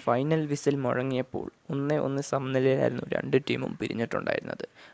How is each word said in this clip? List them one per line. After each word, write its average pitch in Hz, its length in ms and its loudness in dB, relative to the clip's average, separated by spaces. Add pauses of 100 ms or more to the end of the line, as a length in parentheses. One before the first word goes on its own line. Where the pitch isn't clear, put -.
ഫൈനൽ 151 420 2
വിസിൽ 143 300 0
മുഴങ്ങിയപ്പോൾ 127 760 -2 (200)
ഒന്നേ 143 280 0
ഒന്ന് 139 240 0
സമനിലയിലായിരുന്നു 131 880 2
രണ്ട് 135 280 2 (140)
ടീമും 123 300 -4
പിരിഞ്ഞിട്ടുണ്ടായിരുന്നത്. - 880 -4 (260)